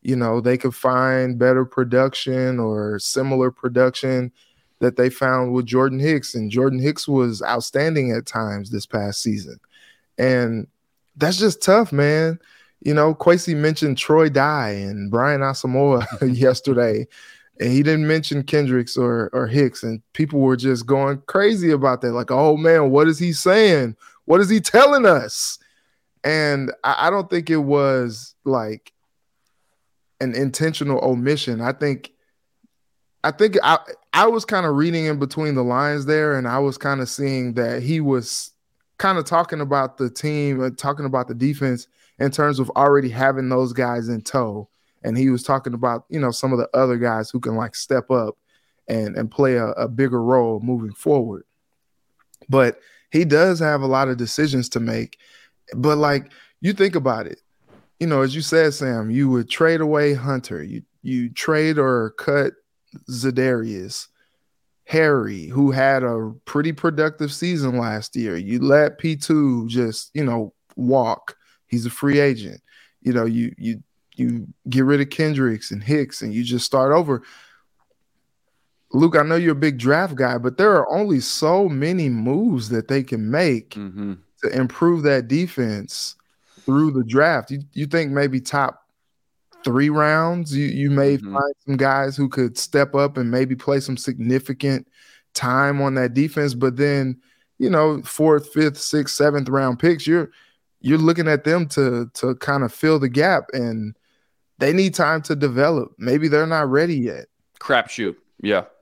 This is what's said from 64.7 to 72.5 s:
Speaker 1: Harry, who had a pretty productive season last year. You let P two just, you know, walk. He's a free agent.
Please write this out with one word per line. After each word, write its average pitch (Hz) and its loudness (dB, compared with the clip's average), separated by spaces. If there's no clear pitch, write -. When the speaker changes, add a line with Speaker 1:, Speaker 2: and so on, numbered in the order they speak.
Speaker 1:
Harry, 117 0
who 135 2
had 131 2
a 113 -4
pretty 151 -2
productive 151 -2
season 147 -2
last 110 -6
year. 107 -4
You 101 -4
let 139 4
P 160 -2
two 143 0
just, 117 -4
you 151 -4
know, 117 -4
walk. 123 0
He's 120 -4
a - -4
free 143 0
agent. 110 -2